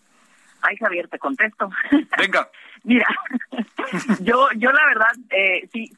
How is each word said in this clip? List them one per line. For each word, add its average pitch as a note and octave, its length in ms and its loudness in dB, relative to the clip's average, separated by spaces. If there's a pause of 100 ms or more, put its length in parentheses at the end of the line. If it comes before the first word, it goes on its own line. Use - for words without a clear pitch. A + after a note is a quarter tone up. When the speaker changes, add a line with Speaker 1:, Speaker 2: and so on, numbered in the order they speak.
(600)
Speaker 1:
Ay, F#3+ 160 -2
Javier, F3 300 -4
te - 120 -12
contesto. G#3+ 500 -4 (480)
Speaker 2:
Venga. F#3+ 320 0 (160)
Speaker 1:
<laughs> - 180 -20
Mira, A#3 240 4 (600)
<laughs> - 540 -4
yo, B3 340 4
yo B3 160 0
la D4 160 4
verdad, A3+ 240 4 (180)
eh, F#3 420 0
sí, A3+ 260 -10